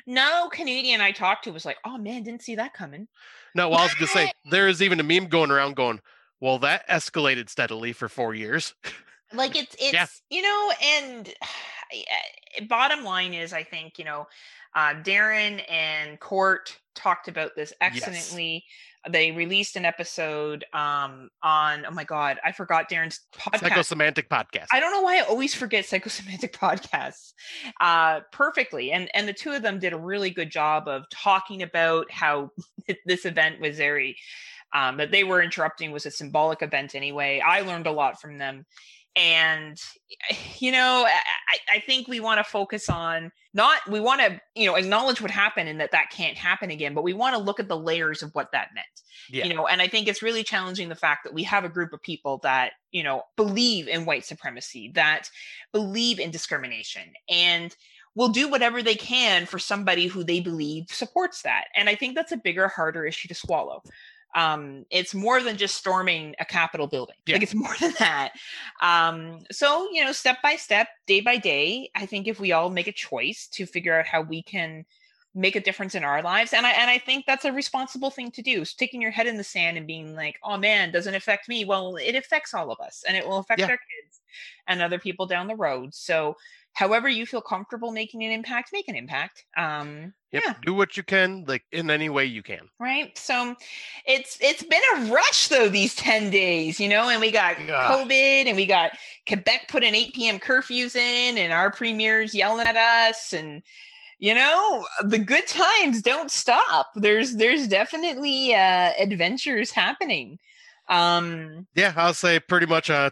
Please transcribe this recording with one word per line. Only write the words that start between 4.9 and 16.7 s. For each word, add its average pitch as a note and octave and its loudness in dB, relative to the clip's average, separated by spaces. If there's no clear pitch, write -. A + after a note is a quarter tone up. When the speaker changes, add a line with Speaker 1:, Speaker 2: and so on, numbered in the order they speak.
Speaker 2:
a D#3 0
meme F3 4
going D#3+ 4
around C#3 4
going, A#2+ 0
"Well, C3 2
that C#3+ 2
escalated C3+ 0
steadily A2+ -4
for A2+ -8
four A2+ -4
years." A2 -4
<laughs> - -14
Speaker 1:
Like, C4 0
it's, D4 -6
Speaker 2:
Yeah. C4 2
Speaker 1:
it's, - -8
you F4+ -2
know, G#4 0
and C4+ -2
<sighs> - -14
eh, - -8
bottom C4 0
line F#3 -4
is, E3+ -8
I E3 -6
think, D#3+ -14
you E3+ -14
know, D3 -8
uh, D3+ 2
Darren G#3 0
and D#3 -4
Court F#3+ 0